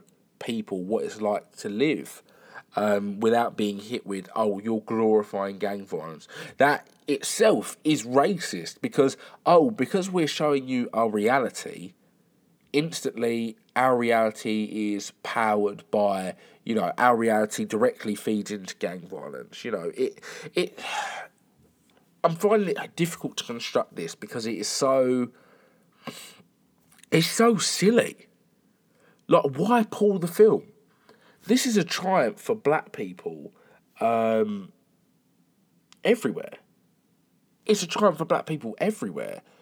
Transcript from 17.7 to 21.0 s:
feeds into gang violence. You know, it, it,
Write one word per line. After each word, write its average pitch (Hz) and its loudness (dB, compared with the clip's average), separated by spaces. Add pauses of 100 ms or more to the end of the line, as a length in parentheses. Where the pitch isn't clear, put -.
feeds 104 -4
into 95 -10
gang 92 -8
violence. 69 -14
You 117 -8
know, 85 -4
it, - -4 (340)
it, - -4 (1400)